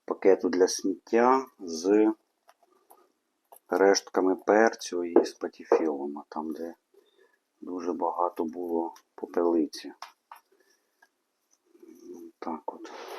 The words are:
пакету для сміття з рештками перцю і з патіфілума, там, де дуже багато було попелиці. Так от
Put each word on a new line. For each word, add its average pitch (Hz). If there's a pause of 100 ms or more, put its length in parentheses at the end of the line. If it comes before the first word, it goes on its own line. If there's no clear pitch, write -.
пакету 92
для 90
сміття 120 (140)
з 98 (1600)
рештками 95
перцю 104
і 85
з -
патіфілума, 73
там, 78
де 82 (880)
дуже 87
багато 87
було 82 (220)
попелиці. - (2500)
Так 80
от 82 (280)